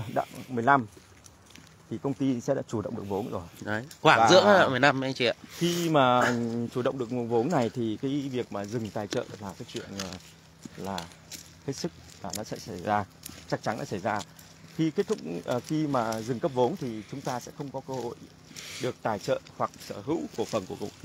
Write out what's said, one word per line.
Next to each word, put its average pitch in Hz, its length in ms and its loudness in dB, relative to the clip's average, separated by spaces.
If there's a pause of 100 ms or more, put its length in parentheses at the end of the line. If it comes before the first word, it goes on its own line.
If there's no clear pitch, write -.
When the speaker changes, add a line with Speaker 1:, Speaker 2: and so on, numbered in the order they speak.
(140)
Speaker 1:
đoạn - 140 -2 (200)
mười 117 160 -4
lăm 131 220 6 (1040)
thì 113 120 -6
công 139 120 -2
ty 131 260 0
sẽ 139 140 0
đã 127 140 -4
chủ 107 140 -2
động - 140 -6
được 98 120 -6
vốn 101 220 -2
rồi. 104 120 -6 (180)
Speaker 2:
Đấy, 107 220 -2 (180)
Quảng 147 180 8
Speaker 1:
Và 113 120 8
Speaker 2:
Dưỡng, 185 140 10
à, 190 240 8
miền 127 140 2
Nam 135 180 6
anh 131 140 -2
chị 127 120 2
ạ. 110 80 4 (140)
Speaker 1:
khi 170 400 0
mà, 127 320 6
ừ, 120 540 0
chủ 127 80 -2
động 131 160 0
được 117 140 -4
nguồn 120 160 -2
vốn 117 200 4
này 131 260 2
thì 113 280 -2
cái 139 300 -2
việc 117 200 -4
mà 101 120 -4
dừng 107 260 -4
tài 107 160 -6
trợ - 180 -4 (160)
là 98 180 -10
cái 123 140 -12
chuyện, 110 140 -8 (140)
ờ, 95 80 -6 (680)
là 95 220 -6 (680)
hết 139 60 -6
sức - 200 -8 (300)
là 95 140 -10
nó 107 80 -6
sẽ - 140 -10
xảy 92 220 -12
ra, 104 240 0 (440)
chắc - 140 -4
chắn 117 160 -2
sẽ 139 60 -6
xảy 104 160 -6
ra. 104 200 -2 (560)
Khi 160 140 2
kết 202 160 -2
thúc, - 120 -2 (260)
ờ, 127 160 -2
khi 156 260 -2
mà 113 340 0
dừng 113 200 -4
cấp 170 140 0
vốn 127 220 2
thì 113 340 -6
chúng 135 100 -10
ta 123 200 -4
sẽ - 180 -16
không 143 140 -8
có 135 160 -8
cơ 135 60 -6
hội 120 200 -4 (680)
được 127 200 -2
tài 107 160 0
trợ 131 220 -2 (160)
hoặc 117 140 -2 (180)
sở 98 60 -8 (100)
hữu 160 160 -2 (160)
cổ 110 80 -2
phần 98 220 -4
của, 98 140 -8
của, 101 60 -8 (180)